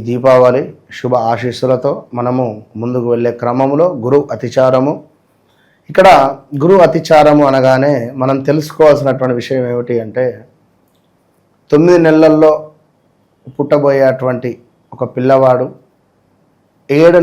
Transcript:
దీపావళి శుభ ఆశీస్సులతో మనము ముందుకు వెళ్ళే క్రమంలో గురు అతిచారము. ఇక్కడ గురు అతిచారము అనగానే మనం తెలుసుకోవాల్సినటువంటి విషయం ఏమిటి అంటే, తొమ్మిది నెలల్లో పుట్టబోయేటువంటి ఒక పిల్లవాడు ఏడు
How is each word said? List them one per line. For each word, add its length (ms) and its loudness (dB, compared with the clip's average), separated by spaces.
దీపావళి 560 2
శుభ 160 -4
ఆశీస్సులతో 600 -4
మనము 260 -4
ముందుకు 320 -6
వెళ్ళే 260 -2
క్రమంలో 480 -2
గురు 160 2
అతిచారము. 580 0
ఇక్కడ 180 4
గురు 120 2
అతిచారము 640 2
అనగానే 460 0
మనం 160 -2
తెలుసుకోవాల్సినటువంటి 920 0
విషయం 320 -6
ఏమిటి 240 -6
అంటే, 200 -6
తొమ్మిది 340 4
నెలల్లో 460 4
పుట్టబోయేటువంటి 920 -2
ఒక 100 -8
పిల్లవాడు 520 2
ఏడు 220 6